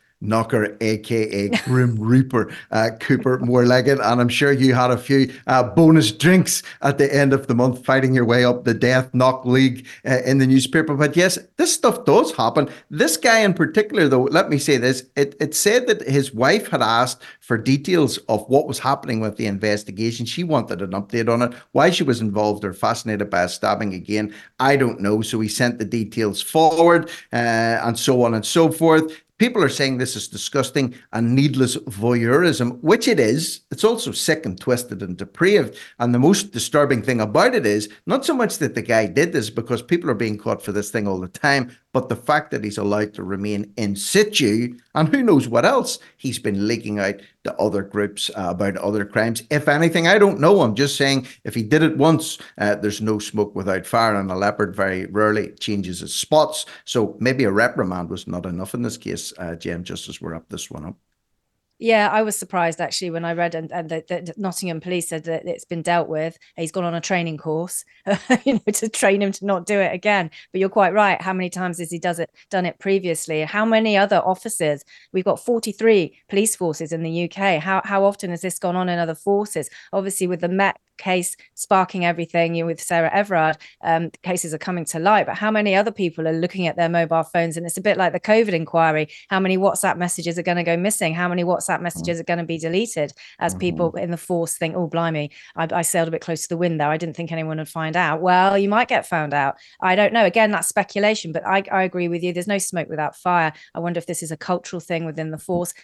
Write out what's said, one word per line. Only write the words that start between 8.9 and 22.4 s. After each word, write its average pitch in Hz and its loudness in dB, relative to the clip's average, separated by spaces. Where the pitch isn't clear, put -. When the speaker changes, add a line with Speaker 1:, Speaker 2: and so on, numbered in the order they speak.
Speaker 1:
Knock 127 2
League, 127 2
uh, 131 2
in 135 4
the 131 6
newspaper. 135 4
But 143 2
yes, 180 4
this 339 2
stuff - 0
does 226 4
happen. 135 0
This 220 0
guy 226 4
in 202 4
particular, 190 2
though, 127 4
let 165 2
me 151 2
say 135 2
this. 123 0
It, 143 0
it - -2
said 247 2
that 220 0
his 139 0
wife 135 2
had 143 -2
asked 117 2
for 117 -2
details 139 0
of 107 0
what 131 4
was 127 -8
happening 127 -2
with 107 -4
the 117 -4
investigation. 104 -4
She 170 -6
wanted 127 -2
an 92 -6
update 113 -4
on 117 2
it, 120 -2
why 147 4
she 175 -2
was 117 0
involved 104 0